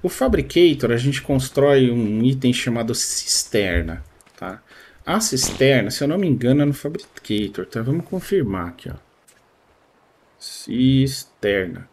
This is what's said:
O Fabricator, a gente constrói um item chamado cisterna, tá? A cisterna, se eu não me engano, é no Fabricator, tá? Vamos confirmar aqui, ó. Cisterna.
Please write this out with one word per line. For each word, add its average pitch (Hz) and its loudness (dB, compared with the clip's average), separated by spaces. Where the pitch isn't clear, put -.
O 180 -2
Fabricator, 170 2
a 117 2
gente 135 -2
constrói 135 4
um 113 0
item 131 2
chamado 117 -2
cisterna, 87 -2
tá? 92 -12
A 175 0
cisterna, 131 2
se - -4
eu 143 0
não 160 0
me 196 0
engano, 131 4
é 147 4
no 143 0
Fabricator, 139 -6
tá? - -8
Vamos 147 -2
confirmar 117 -4
aqui, 85 -16
ó. 82 -12
Cisterna. 117 -2